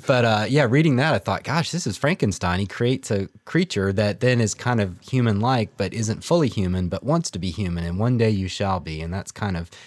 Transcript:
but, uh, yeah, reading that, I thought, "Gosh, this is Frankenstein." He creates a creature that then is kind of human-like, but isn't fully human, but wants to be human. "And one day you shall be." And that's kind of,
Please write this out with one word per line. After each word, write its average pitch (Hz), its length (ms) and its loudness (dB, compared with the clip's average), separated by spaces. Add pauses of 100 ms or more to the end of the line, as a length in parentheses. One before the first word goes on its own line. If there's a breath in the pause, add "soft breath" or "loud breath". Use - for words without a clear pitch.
but, 123 180 4
uh, 107 240 2
yeah, 143 180 4
reading 143 280 4
that, 143 180 2
I 110 60 2
thought, 98 240 -4
"Gosh, 151 260 -2
this 175 160 -6
is 110 120 -4
Frankenstein." 98 640 0
He 104 60 0
creates 123 460 -2
a 98 180 -2 (160)
creature 104 480 0
that 104 280 0
then 127 200 4
is 107 140 0
kind 123 260 0
of 92 200 -2
human-like, 117 760 0
but 98 160 -4
isn't 110 300 -4
fully 170 240 2
human, 92 420 0
but 95 140 -6
wants 160 260 0
to - 80 -10
be 87 140 -4
human. 85 320 -4
"And 85 160 -4
one 120 180 2
day 113 140 4
you 95 160 0
shall 95 320 -2
be." 78 220 -8
And 82 120 -6
that's 95 180 -8
kind 98 240 -4
of, 85 140 -6 (180 loud breath)